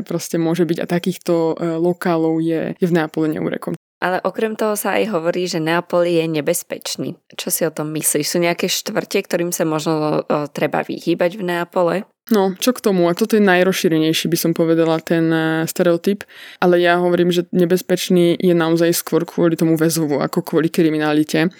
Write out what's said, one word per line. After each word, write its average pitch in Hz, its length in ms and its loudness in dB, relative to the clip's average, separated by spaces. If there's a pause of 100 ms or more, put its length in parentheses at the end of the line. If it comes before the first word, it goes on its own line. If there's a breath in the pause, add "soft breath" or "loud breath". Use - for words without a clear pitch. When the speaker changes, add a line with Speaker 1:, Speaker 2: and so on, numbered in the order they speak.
Speaker 1:
proste 170 340 -4
môže 165 240 0
byť 170 160 -2
a - 80 -4
takýchto, 175 480 -2
e, 165 180 0 (280)
lokálov 165 580 0
je, 165 380 -2
je 190 80 -2
v 170 100 2
Neapole 156 320 0
neurekom. 165 480 -4 (240)
Speaker 2:
Ale 180 220 -2
okrem 220 340 -2
toho 214 220 -2
sa 196 240 0
aj 214 100 -2
hovorí, 170 380 -4
že 175 100 -4
Neapol 170 480 0
je 165 220 2
nebezpečný. - 880 -6 (180)
Čo - 140 -8
si - 160 -4
o 156 80 -2
tom 151 160 -8
myslíš? 151 380 -2
Sú - 100 -2
nejaké 175 320 0
štvrte, - 560 -4
ktorým 175 240 -2
sa 175 160 -2
možno, 156 580 -2
e, 147 300 -2
treba 156 320 -2
vyhýbať 175 500 -2
v 214 80 -10
Neapole? 175 520 -2 (380)
Speaker 1:
No, 190 240 2
čo - 160 0
k - 80 -16
tomu? 185 240 2
A 170 80 2
toto 220 240 0
je 208 60 4
najrozšírenejší, 175 880 2
by 170 60 2
som 165 180 0
povedala, 165 400 2
ten, 165 320 0
e, 160 380 0
stereotyp. 180 560 0 (400 loud breath)
Ale 175 160 6
ja 175 180 4
hovorím, 175 320 2
že 175 220 2
nebezpečný 180 880 2
je 180 160 4
naozaj 170 400 2
skôr 165 320 -2
kvôli 170 320 0
tomu 160 160 2
väzovu, 156 480 0
ako 160 240 -4
kvôli 165 240 0
kriminalite. 156 880 0